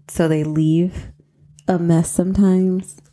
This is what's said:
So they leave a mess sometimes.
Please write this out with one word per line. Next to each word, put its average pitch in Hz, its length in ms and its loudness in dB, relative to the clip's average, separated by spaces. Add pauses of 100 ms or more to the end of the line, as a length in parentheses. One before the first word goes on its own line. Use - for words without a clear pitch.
So 165 200 0
they 156 160 0
leave 156 640 -2 (600)
a 185 100 0
mess 170 320 2
sometimes. 185 840 0 (160)